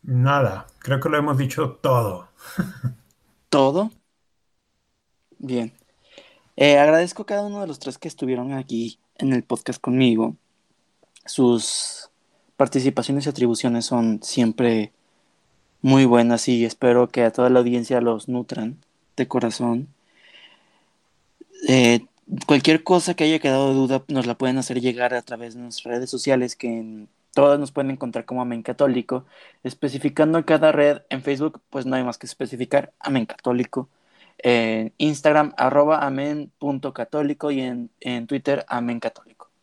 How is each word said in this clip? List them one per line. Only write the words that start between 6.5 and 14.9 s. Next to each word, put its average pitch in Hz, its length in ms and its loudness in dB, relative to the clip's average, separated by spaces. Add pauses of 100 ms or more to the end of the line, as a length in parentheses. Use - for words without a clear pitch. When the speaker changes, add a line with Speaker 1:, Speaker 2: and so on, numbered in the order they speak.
Speaker 2:
Eh, 143 220 6
agradezco 160 440 4
a - 40 -10
cada 208 160 -4
uno 202 180 -8
de 196 60 -6
los 143 120 -12
tres - 200 -10
que - 100 -16
estuvieron 127 440 -4
aquí 117 460 -6 (180)
en 135 160 0
el 123 100 0
podcast - 380 -6
conmigo. 117 560 2 (880)
Sus - 840 -2 (460)
participaciones 139 720 0
y 147 40 -2
atribuciones 120 560 0
son 113 360 -2
siempre 113 720 0 (880)